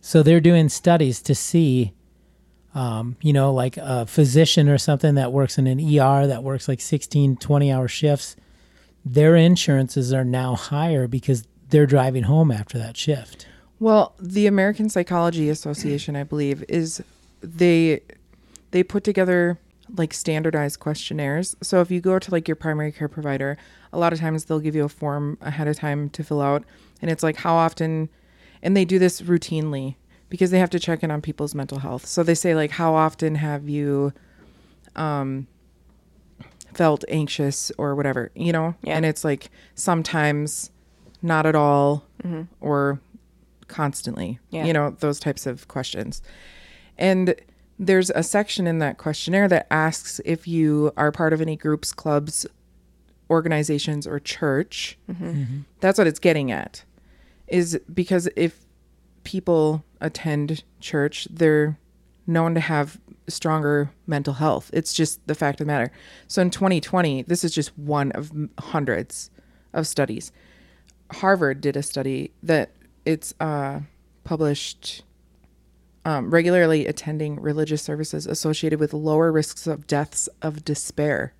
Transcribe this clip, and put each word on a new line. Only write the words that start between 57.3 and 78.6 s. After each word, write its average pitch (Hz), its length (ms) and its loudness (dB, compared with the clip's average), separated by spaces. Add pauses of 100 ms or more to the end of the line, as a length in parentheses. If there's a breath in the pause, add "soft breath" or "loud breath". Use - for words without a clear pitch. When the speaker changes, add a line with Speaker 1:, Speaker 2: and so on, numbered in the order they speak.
Speaker 2:
is 170 320 0 (140)
because 175 420 0
if 160 300 -2 (580)
people 160 600 0 (180)
attend 151 600 -4 (160)
church, - 520 -4
they're 156 460 2 (500)
known 165 280 0
to 165 40 2
have 151 400 -2 (300)
stronger 147 640 0 (140)
mental 147 280 -2
health. 135 400 -2
It's - 200 -4
just - 340 -2
the 151 80 -2
fact 143 260 -2
of 151 60 -4
the 151 40 -2
matter. 123 200 -2 (360 loud breath)
So - 140 -2
in 180 100 2
twenty 185 300 0
twenty, 151 420 0
this 170 200 -2
is 165 100 -2
just - 240 -4
one 147 340 -2
of 151 200 -10
m-, 151 180 -6 (100)
hundreds - 720 -4 (440 soft breath)
of 156 140 -4
studies. - 440 -4 (800 soft breath)
Harvard 165 500 0
did 143 160 -2
a 143 60 -4
study 135 480 -6 (100)
that 156 300 0 (340)
it's, 160 340 -2
uh, 147 400 -4 (440)
published, - 800 -4 (1000)
um, 143 260 -2
regularly 170 560 2
attending 151 520 -6
religious 151 420 -4
services 151 440 -8
associated 156 540 -4